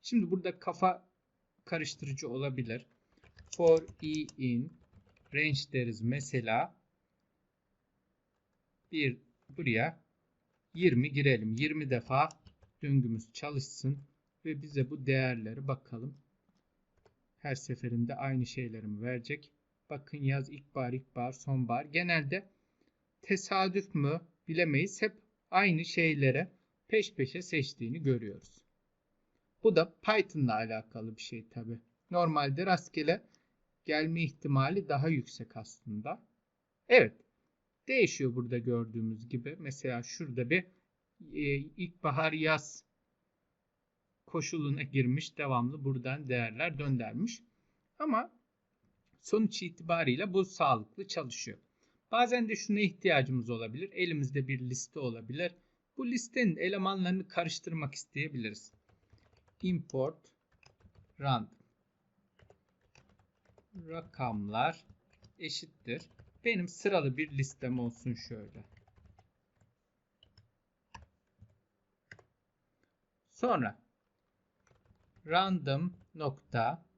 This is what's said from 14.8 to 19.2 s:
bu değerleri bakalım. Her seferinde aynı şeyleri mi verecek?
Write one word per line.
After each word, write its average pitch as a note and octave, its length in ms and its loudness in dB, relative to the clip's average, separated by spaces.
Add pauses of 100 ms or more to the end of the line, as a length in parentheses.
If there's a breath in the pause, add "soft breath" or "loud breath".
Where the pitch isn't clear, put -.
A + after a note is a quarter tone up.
bu C#3 160 -6
değerleri C3 640 0
bakalım. C3 500 -8 (1200)
Her C#3 160 -4
seferinde A#2+ 600 -4
aynı C3+ 320 -2
şeyleri A2+ 400 -8
mi G#2 160 -8
verecek? B2+ 480 -6 (400)